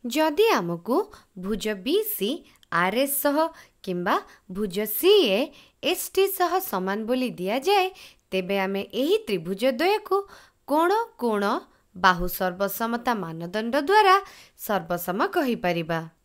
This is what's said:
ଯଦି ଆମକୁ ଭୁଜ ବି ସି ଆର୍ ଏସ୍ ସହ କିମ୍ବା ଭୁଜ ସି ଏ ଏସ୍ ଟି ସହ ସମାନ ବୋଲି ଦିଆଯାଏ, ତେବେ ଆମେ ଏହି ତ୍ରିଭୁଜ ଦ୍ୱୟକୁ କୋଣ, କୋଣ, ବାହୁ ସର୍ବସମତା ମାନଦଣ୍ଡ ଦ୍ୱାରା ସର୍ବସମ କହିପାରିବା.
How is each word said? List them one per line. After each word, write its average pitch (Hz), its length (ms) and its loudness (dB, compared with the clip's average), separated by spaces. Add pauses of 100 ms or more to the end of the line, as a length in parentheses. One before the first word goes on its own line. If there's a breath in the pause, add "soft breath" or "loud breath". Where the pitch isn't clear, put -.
ଯଦି 302 460 2
ଆମକୁ 180 460 0 (420 loud breath)
ଭୁଜ 208 360 -4
ବି 208 300 -4
ସି 202 260 -4 (420 soft breath)
ଆର୍ 185 260 0
ଏସ୍ 277 160 0
ସହ 285 240 0 (460 loud breath)
କିମ୍ବା 180 320 -2 (340 loud breath)
ଭୁଜ 196 380 -4
ସି 330 260 4 (120)
ଏ 202 140 2 (440 loud breath)
ଏସ୍ 349 280 -2
ଟି 381 160 2
ସହ 359 320 0
ସମାନ 202 460 -4
ବୋଲି 254 240 -2
ଦିଆଯାଏ, 269 580 0 (400 loud breath)
ତେବେ 190 320 -2
ଆମେ 196 220 -2 (120)
ଏହି 302 240 2
ତ୍ରିଭୁଜ 196 540 -4
ଦ୍ୱୟକୁ 381 460 0 (460 loud breath)
କୋଣ, 320 280 2 (240)
କୋଣ, 214 280 -2 (520 soft breath)
ବାହୁ 180 320 2
ସର୍ବସମତା 202 880 -2
ମାନଦଣ୍ଡ 180 640 -4
ଦ୍ୱାରା 381 380 6 (420 loud breath)
ସର୍ବସମ 180 680 -2
କହିପାରିବା. 180 720 -2 (260)